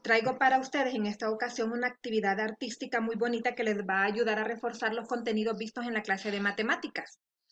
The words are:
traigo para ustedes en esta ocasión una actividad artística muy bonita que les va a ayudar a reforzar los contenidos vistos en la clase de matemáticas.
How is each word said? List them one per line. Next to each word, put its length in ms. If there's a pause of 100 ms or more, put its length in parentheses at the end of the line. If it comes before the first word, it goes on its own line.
traigo 300
para 220
ustedes 360
en 100
esta 240
ocasión 440
una 140
actividad 520
artística 640
muy 160
bonita 380
que 100
les 140
va 240
a 20
ayudar 340
a 60
reforzar 480
los 120
contenidos 520
vistos 280
en 80
la 80
clase 300
de 80
matemáticas. 800 (320)